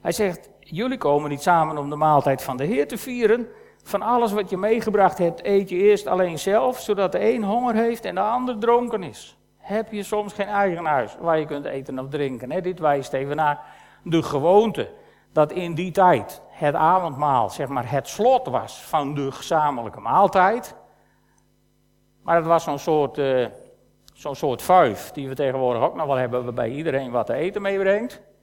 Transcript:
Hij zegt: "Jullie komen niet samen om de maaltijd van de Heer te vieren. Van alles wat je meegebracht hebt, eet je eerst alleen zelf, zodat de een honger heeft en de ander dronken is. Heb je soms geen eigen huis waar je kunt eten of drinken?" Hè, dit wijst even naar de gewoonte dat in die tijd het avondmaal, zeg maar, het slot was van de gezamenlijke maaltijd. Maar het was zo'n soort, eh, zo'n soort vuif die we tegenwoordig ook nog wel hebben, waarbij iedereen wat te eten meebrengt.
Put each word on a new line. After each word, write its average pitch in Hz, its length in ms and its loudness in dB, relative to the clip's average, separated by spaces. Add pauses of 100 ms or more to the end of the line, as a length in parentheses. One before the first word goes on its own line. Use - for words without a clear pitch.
Hij 180 120 -4
zegt: 185 380 -4 (100)
"Jullie 247 380 -6
komen 147 320 2
niet 143 120 -6
samen 160 360 2
om 143 120 -6
de 147 60 -6
maaltijd 147 460 4
van 131 140 -6
de 131 80 -4
Heer 262 240 0
te 233 100 -8
vieren. 240 500 0 (340)
Van 196 200 -4
alles 233 300 2
wat 202 180 -4
je 196 60 -4
meegebracht 208 640 2
hebt, 170 260 -2
eet 196 240 2
je 185 80 -4
eerst 202 300 4
alleen 185 320 0
zelf, 247 420 0
zodat 196 320 -2
de 214 220 2
een 226 100 -2
honger 233 300 0
heeft 226 300 0
en 180 100 -6
de 190 60 -2
ander 240 380 -2
dronken 233 440 2
is. - 360 -16 (180)
Heb 220 360 -6
je 208 100 -6
soms 208 300 -4
geen 196 160 -4
eigen 196 360 0
huis 131 360 0
waar 165 180 2
je 151 80 -2
kunt 143 180 -8
eten 135 340 -8
of 131 100 -8
drinken?" 131 420 -6
Hè, 175 100 -4
dit 180 180 -6
wijst 143 340 0
even 139 240 -4
naar 147 240 0 (440)
de 165 180 0
gewoonte 170 680 2 (420)
dat 156 200 2
in 175 220 -6
die 180 160 -4
tijd 170 580 2
het 147 260 -2
avondmaal, 147 760 2
zeg 139 180 -8
maar, 123 220 -6
het 139 180 -2
slot 247 380 2
was 120 360 -6
van 147 320 -2
de 139 180 -4
gezamenlijke 143 680 -2
maaltijd. 185 800 2 (1400)
Maar 170 140 2
het 160 100 2
was 165 180 4
zo'n 143 140 -4
soort, 147 400 0
eh, 131 280 2 (680)
zo'n 143 200 -10
soort 131 280 -4
vuif 156 480 4
die 139 180 -10
we 131 60 -8
tegenwoordig 127 480 0
ook - 120 0
nog 160 120 -4
wel 139 100 0
hebben, 123 280 -2
waarbij 117 260 -4
iedereen 139 400 -4
wat 120 160 0
te 117 80 -2
eten 196 280 -4
meebrengt. 196 600 -2 (200)